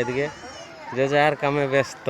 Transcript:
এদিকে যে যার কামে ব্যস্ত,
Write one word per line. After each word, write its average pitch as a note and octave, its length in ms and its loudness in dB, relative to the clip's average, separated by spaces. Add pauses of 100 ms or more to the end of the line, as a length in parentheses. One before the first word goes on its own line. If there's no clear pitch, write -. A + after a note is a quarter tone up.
এদিকে B2+ 240 -2 (680)
যে C3 160 2
যার D3 300 6
কামে C#3+ 220 2 (100)
ব্যস্ত, - 360 0